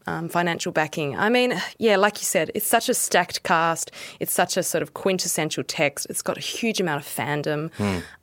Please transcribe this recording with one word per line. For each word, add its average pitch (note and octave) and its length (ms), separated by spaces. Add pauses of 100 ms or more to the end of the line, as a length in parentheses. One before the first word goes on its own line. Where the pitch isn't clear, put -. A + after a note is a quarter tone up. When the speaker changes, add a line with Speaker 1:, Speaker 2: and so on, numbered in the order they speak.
Speaker 1:
um, E3 220
financial F3 420
backing. D3+ 460
I G3+ 100
mean, B3 340 (160)
yeah, G#3+ 200
like G#3 240
you - 40
said, D#3+ 300
it's - 120
such A3+ 200
a B3 60
stacked - 500
cast. E3 480 (300)
It's - 120
such F3+ 220
a F3+ 80
sort E3 180
of D3+ 120
quintessential F3 720
text. - 440
It's - 120
got - 160
a - 40
huge - 380
amount D#3 220
of - 60
fandom. D3 680
Speaker 2:
Hmm. G3 260 (240)